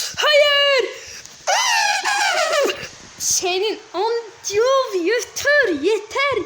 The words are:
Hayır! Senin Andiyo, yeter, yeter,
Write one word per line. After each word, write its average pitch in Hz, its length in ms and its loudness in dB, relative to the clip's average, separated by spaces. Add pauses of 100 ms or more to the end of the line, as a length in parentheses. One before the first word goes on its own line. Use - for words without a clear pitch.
(160)
Hayır! 571 760 4 (2250)
Senin 381 640 -2 (140)
Andiyo, 427 680 -2 (300)
yeter, 466 720 0 (140)
yeter, 453 640 -2